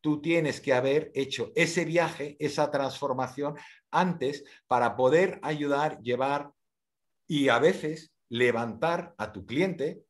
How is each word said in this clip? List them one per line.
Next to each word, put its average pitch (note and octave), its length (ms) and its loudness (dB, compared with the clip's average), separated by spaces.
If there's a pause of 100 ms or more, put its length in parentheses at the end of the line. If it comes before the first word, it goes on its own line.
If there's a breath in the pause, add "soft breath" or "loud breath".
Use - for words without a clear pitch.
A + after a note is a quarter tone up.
tú D3 180 0
tienes D#3 400 0
que C3+ 140 2
haber C3+ 400 2
hecho C3+ 400 -4
ese E3 300 2
viaje, D#3 540 -2
esa D3 320 -2
transformación C#3 840 -4 (360 loud breath)
antes D#3+ 540 0 (220 loud breath)
para A#2+ 300 2
poder D#3+ 460 4
ayudar, D3 600 -2
llevar C3+ 480 -2 (760)
y C#3+ 200 2
a A#2 120 6
veces D#3+ 520 0 (160)
levantar A#2+ 880 -2
a G#2+ 160 -8
tu G2 140 -14
cliente D#3 640 -2